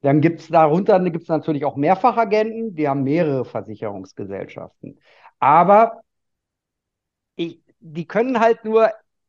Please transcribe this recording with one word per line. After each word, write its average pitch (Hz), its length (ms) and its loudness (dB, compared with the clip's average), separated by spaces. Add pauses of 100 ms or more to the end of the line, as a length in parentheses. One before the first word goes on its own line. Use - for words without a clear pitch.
Dann 143 200 2
gibt's 165 260 -2
darunter, 170 520 2 (100)
gibt's 165 180 -10
natürlich 151 380 -4
auch 135 100 -6
Mehrfachagenten, 214 1000 -2
die 151 120 -2
haben 139 160 -2
mehrere 139 400 -2
Versicherungsgesellschaften. 98 1600 -12 (400)
Aber 185 640 4 (1300)
ich, 170 260 -10 (180)
die 160 260 -12
können 240 340 -2
halt 226 240 2
nur 220 280 2 (380)